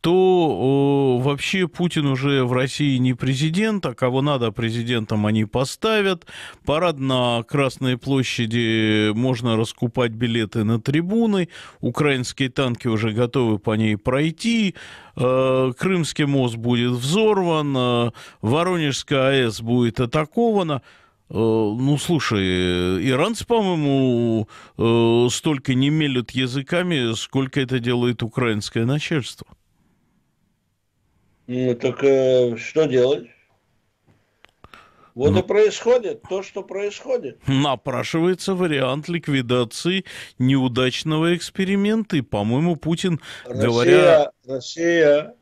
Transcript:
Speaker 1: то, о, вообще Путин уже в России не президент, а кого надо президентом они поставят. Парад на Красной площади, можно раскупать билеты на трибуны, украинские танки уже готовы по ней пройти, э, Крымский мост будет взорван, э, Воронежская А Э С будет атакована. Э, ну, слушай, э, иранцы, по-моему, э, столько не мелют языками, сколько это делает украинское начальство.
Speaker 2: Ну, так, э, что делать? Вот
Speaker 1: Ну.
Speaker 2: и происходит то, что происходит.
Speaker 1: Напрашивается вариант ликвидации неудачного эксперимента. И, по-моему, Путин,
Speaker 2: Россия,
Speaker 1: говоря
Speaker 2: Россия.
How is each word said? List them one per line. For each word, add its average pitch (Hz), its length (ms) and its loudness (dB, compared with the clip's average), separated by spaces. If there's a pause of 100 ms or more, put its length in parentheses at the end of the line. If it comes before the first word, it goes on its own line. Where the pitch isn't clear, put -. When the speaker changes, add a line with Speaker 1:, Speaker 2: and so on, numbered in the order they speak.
Speaker 1:
то, 165 120 0
о, 139 1040 2
вообще 143 480 -2
Путин 165 380 -2
уже 135 400 0
в 123 80 -2
России 131 460 0
не 127 160 2
президент, 160 720 -2
а 127 80 -4
кого 127 260 0
надо 135 320 0
президентом 113 720 -2
они 107 220 2
поставят. 196 800 -2 (400)
Парад 156 320 0
на 123 460 0
Красной 131 520 -2
площади, 113 1160 0
можно 120 420 0
раскупать 117 560 -2
билеты 113 500 -2
на 113 160 0
трибуны, 180 720 0 (320)
украинские 131 720 -2
танки 123 360 -2
уже 110 260 0
готовы 117 460 0
по 110 140 -2
ней 107 240 0
пройти, 165 800 -2 (420)
э, 131 600 2
Крымский 170 480 0
мост 131 300 0
будет 120 360 0
взорван, 160 840 0
э, 123 360 2 (320)
Воронежская 147 800 0
А 131 120 2
Э 127 180 2
С 107 120 -10
будет 117 380 0
атакована. 156 840 0 (480)
Э, - 80 -16
ну, 113 580 2
слушай, 123 460 0
э, 90 680 0
иранцы, 165 380 -2
по-моему, 135 1040 0 (260)
э, 117 540 4
столько 143 420 -2
не 131 160 2
мелют 143 440 -2
языками, 135 840 -2
сколько 131 440 -4
это 131 200 -2
делает 120 440 -2
украинское 113 640 -2
начальство. 143 640 -4 (2000)
Speaker 2:
Ну, 127 280 0
так, 123 280 -4
э, 131 540 4
что 156 300 0
делать? 131 420 2 (1900)
Вот 135 180 2
Speaker 1:
Ну. 185 80 4
Speaker 2:
и - 20 -2
происходит 208 800 2
то, 190 200 -6
что 190 200 -12
происходит. 202 840 -6
Speaker 1:
Напрашивается 143 1080 -2
вариант 147 560 -2
ликвидации 139 960 -2 (320)
неудачного 131 960 0
эксперимента. 196 800 -2
И, 135 60 0
по-моему, 120 540 0
Путин, 165 440 -2 (240)
Speaker 2:
Россия, - 180 -4
Speaker 1:
говоря 156 720 6 (140)
Speaker 2:
Россия. 156 960 2